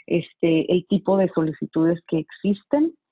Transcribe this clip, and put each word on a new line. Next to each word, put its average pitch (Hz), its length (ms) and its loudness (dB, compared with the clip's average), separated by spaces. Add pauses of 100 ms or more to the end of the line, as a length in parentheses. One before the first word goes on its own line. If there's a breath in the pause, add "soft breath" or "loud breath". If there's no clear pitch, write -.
este, 165 680 0
el 180 140 0
tipo 190 300 0
de 190 180 2
solicitudes 165 720 -2
que 165 120 -2
existen 240 760 -2 (180)